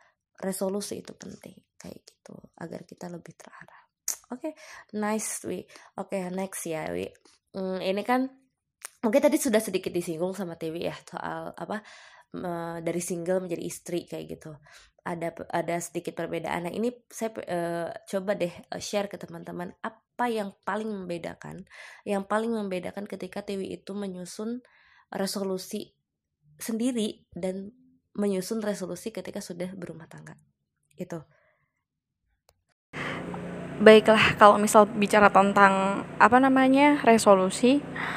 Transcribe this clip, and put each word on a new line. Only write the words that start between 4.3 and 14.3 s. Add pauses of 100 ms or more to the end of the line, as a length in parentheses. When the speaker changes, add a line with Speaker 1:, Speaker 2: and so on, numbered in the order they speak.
Speaker 1:
Oke, (400)
nice,
Wi. (400)
Oke, (160)
next
ya,
Wi. (480)
Hmm,
ini
kan (800)
mungkin
tadi
sudah
sedikit
disinggung
sama
Tiwi
ya,
soal
apa, (480)
me-,
dari
single
menjadi
istri
kayak (140)